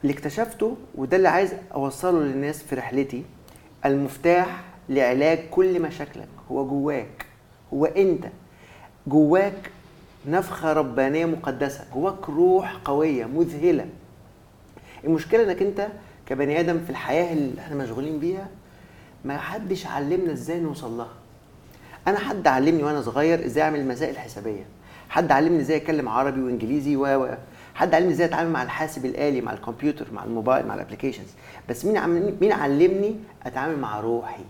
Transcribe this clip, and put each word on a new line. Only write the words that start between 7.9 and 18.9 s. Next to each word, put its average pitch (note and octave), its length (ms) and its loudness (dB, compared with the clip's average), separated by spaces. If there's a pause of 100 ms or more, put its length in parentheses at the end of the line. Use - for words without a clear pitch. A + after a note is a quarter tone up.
جواك E3+ 640 4 (560)
نفخة E3+ 460 0
ربانية C#3 520 2
مقدسة، C#3 680 -2
جواك F#3+ 360 -2
روح F#3 460 4 (100)
قوية C#3+ 400 2
مذهلة. D3+ 600 2 (1160)
المشكلة E3 400 4
إنك F#3+ 180 0
أنت G3+ 260 0 (380)
كبني C#3+ 340 0
آدم E3+ 200 0
في E3 100 -8
الحياة E3 440 -2
اللي C#3 280 -2
احنا D3+ 140 -10
مشغولين C#3 440 -6
بيها، F#3 280 -4 (800)